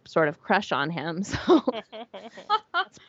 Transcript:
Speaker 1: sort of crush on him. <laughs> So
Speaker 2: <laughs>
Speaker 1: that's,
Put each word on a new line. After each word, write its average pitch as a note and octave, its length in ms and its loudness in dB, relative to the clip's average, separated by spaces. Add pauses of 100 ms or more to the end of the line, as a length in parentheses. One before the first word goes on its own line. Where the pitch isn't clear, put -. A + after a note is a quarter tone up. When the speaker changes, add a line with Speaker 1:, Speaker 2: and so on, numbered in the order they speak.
Speaker 1:
sort D#3+ 220 2
of D3+ 140 -6
crush - 300 0
on C#3+ 180 0
him. E3 380 -4
<laughs> - 60 -10
So B3 480 2
Speaker 2:
<laughs> A3+ 920 -8
Speaker 1:
that's, F4+ 340 -4